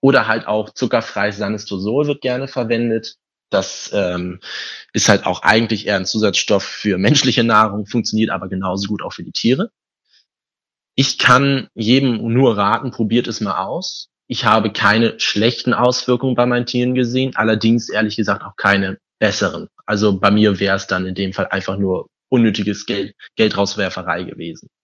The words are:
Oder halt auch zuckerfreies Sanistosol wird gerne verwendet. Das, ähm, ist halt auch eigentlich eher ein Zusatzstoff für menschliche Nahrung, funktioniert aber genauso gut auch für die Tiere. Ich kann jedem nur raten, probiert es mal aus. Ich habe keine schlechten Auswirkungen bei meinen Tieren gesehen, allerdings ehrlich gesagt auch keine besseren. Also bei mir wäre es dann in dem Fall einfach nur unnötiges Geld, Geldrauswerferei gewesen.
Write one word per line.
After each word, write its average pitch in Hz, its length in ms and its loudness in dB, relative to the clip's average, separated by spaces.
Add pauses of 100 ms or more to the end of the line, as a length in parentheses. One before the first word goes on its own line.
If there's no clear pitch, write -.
Oder 135 260 6
halt 113 200 -2
auch 107 220 -2
zuckerfreies 107 680 -2
Sanistosol 104 720 -2
wird 143 140 -4
gerne 127 260 -2
verwendet. 117 720 -2 (320)
Das, - 440 -2
ähm, 90 460 -2 (540)
ist - 160 2
halt 101 160 4
auch - 160 -2
eigentlich 110 460 2
eher 101 100 0
ein 92 80 -4
Zusatzstoff 104 580 0
für - 340 -2
menschliche 117 460 2
Nahrung, 107 420 4
funktioniert 110 440 0
aber 92 180 -6
genauso 95 400 -4
gut 104 140 -4
auch - 120 -8
für 87 100 -14
die - 80 -14
Tiere. 143 400 0 (1200)
Ich - 220 0
kann 135 560 2
jedem 117 580 0
nur 117 260 4
raten, 110 340 0
probiert 113 360 0
es 110 140 -6
mal 98 160 -2
aus. 113 520 -8 (180)
Ich - 180 -6
habe 110 260 4
keine 110 480 2
schlechten 117 540 0
Auswirkungen 123 640 0
bei 123 100 2
meinen 123 220 0
Tieren 123 260 0
gesehen, 127 420 0
allerdings 113 540 2
ehrlich 107 260 -2
gesagt 101 280 -2
auch - 120 -16
keine 98 440 0 (180)
besseren. 95 500 -2 (180)
Also 104 340 2
bei 101 100 4
mir 104 300 4
wäre 98 160 2
es 95 120 -8
dann 92 180 -2
in 92 100 -6
dem 98 180 -4
Fall 95 140 -4
einfach 95 300 -4
nur 95 300 -2 (220)
unnötiges 107 560 2
Geld, 101 300 -6 (200)
Geldrauswerferei 95 880 -2
gewesen. - 460 -12 (140)